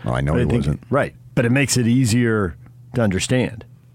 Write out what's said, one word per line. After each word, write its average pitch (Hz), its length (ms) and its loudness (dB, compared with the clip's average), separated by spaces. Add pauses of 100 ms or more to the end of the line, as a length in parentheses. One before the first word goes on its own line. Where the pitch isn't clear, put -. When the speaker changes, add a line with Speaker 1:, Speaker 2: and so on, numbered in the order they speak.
Speaker 1:
Oh, 57 80 -4
I 62 80 -2
know 71 120 0
Speaker 2:
but 82 60 0
Speaker 1:
he - 60 0
Speaker 2:
I - 40 0
think 117 120 0
Speaker 1:
wasn't. - 280 -2
Speaker 2:
Right, 135 260 -2 (200)
but 131 100 2
it 117 80 2
makes 135 240 0
it 123 100 0
easier 113 680 2 (380)
to 123 80 0
understand. 104 640 -2 (280)